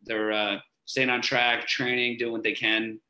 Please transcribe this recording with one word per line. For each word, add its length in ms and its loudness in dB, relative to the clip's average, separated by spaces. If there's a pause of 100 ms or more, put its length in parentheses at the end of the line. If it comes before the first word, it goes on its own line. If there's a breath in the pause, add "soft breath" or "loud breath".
they're, 280 0
uh, 240 0 (280)
staying 240 0
on 140 0
track, 440 2
training, 520 0
doing 140 -2
what 100 -4
they 100 0
can. 580 0